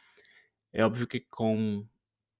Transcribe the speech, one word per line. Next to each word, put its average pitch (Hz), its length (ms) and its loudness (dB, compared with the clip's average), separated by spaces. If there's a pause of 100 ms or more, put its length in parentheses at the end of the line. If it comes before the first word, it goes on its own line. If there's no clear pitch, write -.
(760)
É 107 100 4
óbvio 113 220 0
que 123 140 -6
com 110 680 -2 (520)